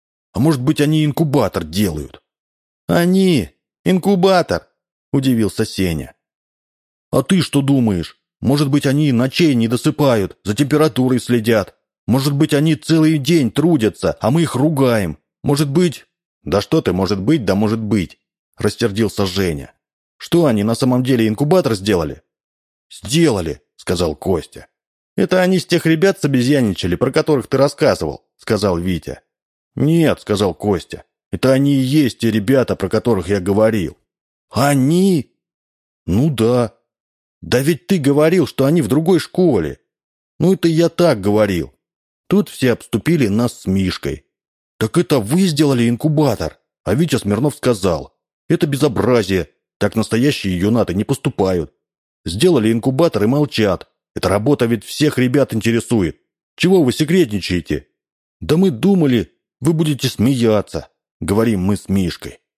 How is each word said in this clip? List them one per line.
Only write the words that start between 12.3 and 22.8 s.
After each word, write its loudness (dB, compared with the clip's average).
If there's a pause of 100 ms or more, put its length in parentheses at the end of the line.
быть, 0
они 2
целый 2
день 0
трудятся, 0
а 0
мы 2
их -4
ругаем. 0 (260)
Может 0
быть». -2 (380)
«Да -2
что 0
ты, -2
может -2
быть, 0
да 0
может 0
быть», -4 (360)
рассердился -2
Женя. -4 (440)
«Что, 0
они 0
на 0
самом 0
деле 0
инкубатор 0
сделали?» -2 (680)